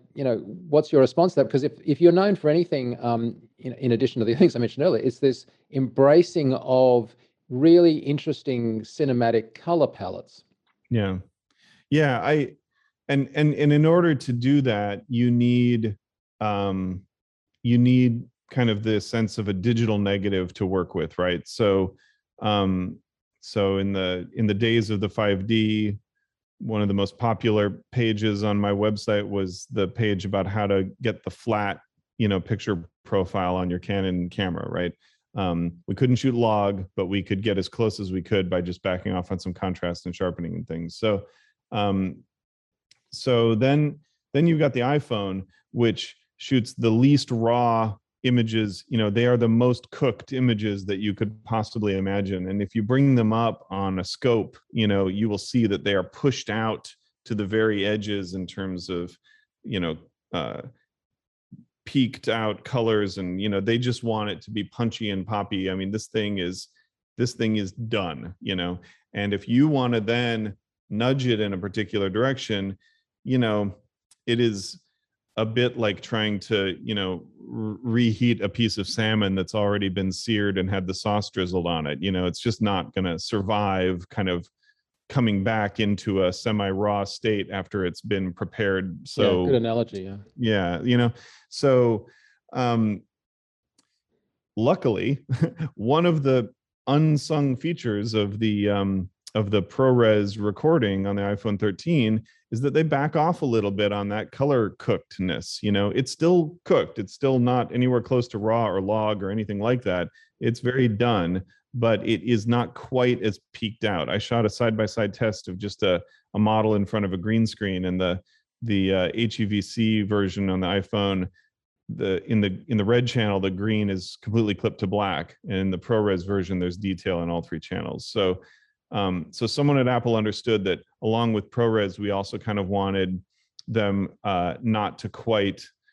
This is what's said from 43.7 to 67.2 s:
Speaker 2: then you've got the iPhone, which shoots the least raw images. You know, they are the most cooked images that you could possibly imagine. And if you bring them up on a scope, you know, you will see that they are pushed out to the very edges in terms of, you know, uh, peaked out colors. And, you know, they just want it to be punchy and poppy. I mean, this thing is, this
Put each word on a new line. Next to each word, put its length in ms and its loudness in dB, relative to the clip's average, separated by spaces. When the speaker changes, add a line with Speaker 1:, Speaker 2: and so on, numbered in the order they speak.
Speaker 2:
then 120 4
you've 120 4
got 140 2
the 80 -2
iPhone, 640 -2
which 460 0
shoots 380 0
the 160 2
least 400 4
raw 640 2
images. 640 0
You 100 0
know, 100 2
they 180 2
are 100 4
the 120 2
most 420 2
cooked 420 -2
images 540 0
that 120 -4
you 160 -2
could 300 -6
possibly 520 -2
imagine. 520 -2
And 120 -4
if 140 -6
you 80 0
bring 320 4
them 180 2
up 380 0
on 300 -2
a 40 -4
scope, 540 -2
you 160 2
know, 180 2
you 220 -2
will 100 -2
see 280 0
that 180 -2
they 100 0
are 80 2
pushed 480 -4
out 420 -4
to 100 -4
the 100 -2
very 400 2
edges 480 -4
in 120 -6
terms 420 -8
of, 280 -6
you 160 -6
know, 180 -2
uh, 280 -6
peaked 420 -2
out 360 -2
colors. 540 0
And, 220 -6
you 80 -2
know, 120 0
they 180 0
just 260 -4
want 260 -2
it 120 -10
to 80 -18
be 140 -4
punchy 460 -4
and 160 -6
poppy. 440 -4
I 40 -4
mean, 160 -6
this 180 -8
thing 300 -4
is, 300 -6
this 140 -2